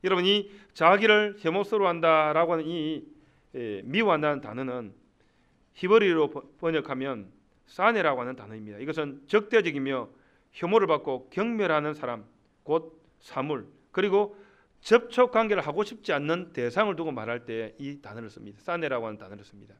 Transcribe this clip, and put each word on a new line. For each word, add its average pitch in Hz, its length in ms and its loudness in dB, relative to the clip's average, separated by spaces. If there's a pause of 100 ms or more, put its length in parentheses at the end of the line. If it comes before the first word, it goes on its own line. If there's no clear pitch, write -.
여러분, 185 200 0
이 202 260 2 (240)
자기를 208 640 4
혐오스러워한다라고 165 1120 2
하는 160 140 -2
이, 160 380 -6 (500)
예, 110 300 -8
미워한다는 151 560 0
단어는 120 520 -8 (800)
히브리어로 180 560 4
번-, 147 120 -12 (160)
번역하면 135 720 -4 (340)
사네라고 180 540 0
하는 127 160 -8
단어입니다. 107 420 -14
이것은 143 480 -6
적대적이며 147 840 0 (440)
혐오를 190 340 2
받고 143 440 -2
경멸하는 180 640 0
사람, 120 300 -8 (380)
곧 160 400 -4 (180)
사물, 135 460 -6 (240)
그리고 202 460 2 (440)
접촉 240 520 4
관계를 208 340 2
하고 151 180 -2
싶지 208 280 -8
않는 160 400 -2
대상을 170 420 0
두고 160 160 -6
말할 120 340 -8
때 113 340 -8
이 139 220 -12
단어를 110 300 -14
씁니다. 104 320 -20
사네라고 143 440 -4
하는 107 120 -10
단어를 104 260 -18
씁니다. 104 340 -20